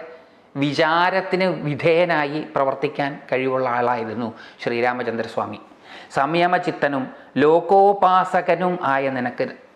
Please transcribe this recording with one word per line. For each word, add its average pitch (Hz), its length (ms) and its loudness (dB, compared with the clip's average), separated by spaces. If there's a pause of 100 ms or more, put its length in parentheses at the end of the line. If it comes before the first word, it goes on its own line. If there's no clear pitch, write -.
(560)
വിചാരത്തിന് 170 920 0 (220)
വിധേയനായി 156 720 2 (160)
പ്രവർത്തിക്കാൻ 139 560 -2 (200)
കഴിവുള്ള 131 360 0 (100)
ആളായിരുന്നു 120 500 -2 (360)
ശ്രീരാമചന്ദ്രസ്വാമി. 120 960 -4 (560)
സംയമ 170 380 2 (120)
ചിത്തനും 143 380 -2 (400)
ലോകോപാസകനും 180 1300 4 (200)
ആയ 139 100 0 (140)
നിനക്ക് 123 280 -4 (300)